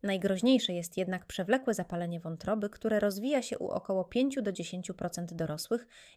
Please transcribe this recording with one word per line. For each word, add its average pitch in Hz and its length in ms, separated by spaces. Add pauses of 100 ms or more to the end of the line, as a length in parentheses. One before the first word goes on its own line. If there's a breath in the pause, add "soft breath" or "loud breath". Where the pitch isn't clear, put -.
Najgroźniejsze 196 680
jest 175 240
jednak 185 280
przewlekłe 226 480
zapalenie 175 460
wątroby, 196 500
które 214 300
rozwija 208 420
się - 180
u - 80
około 185 380
pięciu 262 360
do 202 100
dziesięciu 180 420
procent 175 400
dorosłych 165 540 (300 loud breath)